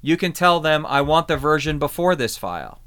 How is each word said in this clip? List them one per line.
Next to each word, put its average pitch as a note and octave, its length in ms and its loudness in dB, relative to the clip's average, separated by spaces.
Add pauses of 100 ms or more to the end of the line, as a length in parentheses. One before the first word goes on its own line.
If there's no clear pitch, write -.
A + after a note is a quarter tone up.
you D#3 160 0
can F3 160 -2
tell F3 280 2
them, D#3 260 0
"I C#3 160 2
want D#3 260 2
the D#3+ 80 0
version D3 440 0
before F3 360 0
this A#2+ 200 -4
file" E2+ 500 -10